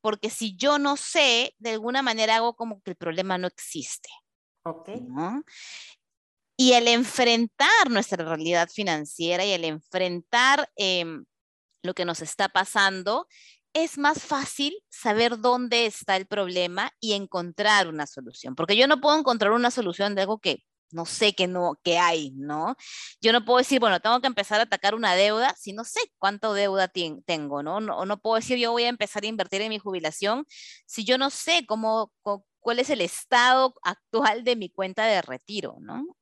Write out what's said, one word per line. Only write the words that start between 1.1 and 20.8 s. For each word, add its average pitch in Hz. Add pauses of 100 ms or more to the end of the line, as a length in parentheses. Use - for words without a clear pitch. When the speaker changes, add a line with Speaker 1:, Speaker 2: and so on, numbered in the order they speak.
Speaker 1:
de 226
alguna 233
manera 220
hago 233
como 220
que 185
el 170
problema 180
no 180
existe, - (540)
Speaker 2:
Ok. 165
Speaker 1:
¿no? 240 (1160)
Y 254
el 240
enfrentar 240
nuestra 196
realidad 165
financiera 170
y 202
el 170
enfrentar, 185
em, 175 (580)
lo 180
que 180
nos 170
está 190
pasando, 196 (460)
es 320
más 285
fácil 285 (140)
saber 233
dónde 240
está 202
el 190
problema 180
y 220
encontrar 196
una 151
solución. 127
Porque 180
yo 247
no 285
puedo 302
encontrar 233
una 240
solución 202
de 196
algo 208
que 165 (280)